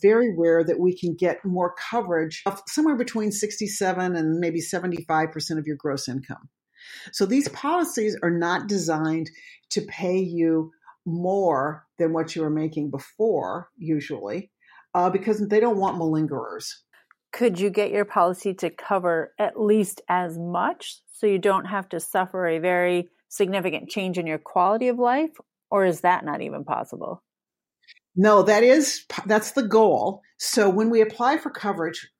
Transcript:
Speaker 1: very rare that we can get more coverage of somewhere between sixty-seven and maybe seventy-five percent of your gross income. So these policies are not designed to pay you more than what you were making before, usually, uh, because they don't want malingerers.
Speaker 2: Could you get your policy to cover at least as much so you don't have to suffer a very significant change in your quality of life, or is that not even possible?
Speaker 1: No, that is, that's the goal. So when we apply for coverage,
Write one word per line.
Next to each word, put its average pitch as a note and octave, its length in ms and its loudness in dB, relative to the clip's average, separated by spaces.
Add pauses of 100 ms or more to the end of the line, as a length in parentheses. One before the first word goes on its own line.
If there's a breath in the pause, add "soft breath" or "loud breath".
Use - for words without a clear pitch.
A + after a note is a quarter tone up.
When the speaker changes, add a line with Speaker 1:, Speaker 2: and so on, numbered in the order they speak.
Speaker 1:
very A3 360 4
rare E3 260 4
that E3 160 0
we F3+ 180 2
can E3+ 200 -4
get E3+ 280 -2
more F3+ 300 -2 (160)
coverage F3 560 -4
of G3 220 -6
somewhere D4+ 280 2
between A3 360 -2
sixty-seven F#3 840 -4
and D#3+ 240 0
maybe E3+ 220 -2
seventy-five E3 720 -4
percent D#3 260 -6
of D3 80 -6
your D3+ 100 -4
gross C#3+ 320 -6
income. - 400 -10 (640 loud breath)
So G3 140 0
these B3+ 220 2
policies D4 760 -2
are E3+ 80 0
not E3+ 380 -2
designed D#3+ 600 -2 (420 loud breath)
to G3+ 100 -2
pay F#3 380 -4
you E3 520 0 (340 soft breath)
more E3+ 800 0 (140)
than E3 140 0
what D#3+ 240 -4
you D#3+ 60 -2
were D3+ 80 -2
making D#3 400 -2
before, D3 840 -4
usually, D3 760 -6 (420 soft breath)
uh, F3+ 160 2
because G#3 380 4
they G#3+ 100 6
don't A3 200 4
want F#3 200 0
malingerers. D3+ 760 -2 (580 soft breath)
Speaker 2:
Could G#3 260 2
you G3 120 0
get G3+ 200 0
your G3+ 140 0
policy F#3 500 0
to F3 160 -4
cover F3 680 -2
at - 220 -2
least G#3 480 2
as F3 300 -2
much F3 640 -6 (120)
so - 140 -2
you G3 120 4
don't F#3+ 280 2
have G3 220 -6
to E3+ 100 -8
suffer F#3 480 -2
a E3 140 0
very F3+ 480 0 (200 soft breath)
significant F#3 640 -2
change F#3 260 -4
in E3 120 -4
your D#3 100 -4
quality G3+ 480 2
of B3 140 0
life, C4+ 320 0 (400)
or G3 120 4
is E3+ 180 0
that F3 220 2
not D3 160 -6
even C#3+ 240 -10
possible? - 600 -8 (960 soft breath)
Speaker 1:
No, G#3 220 8
that G#3+ 220 6
is, C4+ 400 4 (220)
that's G#3+ 260 2
the C#4 100 0
goal. G3+ 600 2 (160 soft breath)
So G#3 300 2
when G#3+ 220 2
we A3+ 100 4
apply A#3+ 380 2
for D4+ 120 -8
coverage, E3+ 680 -6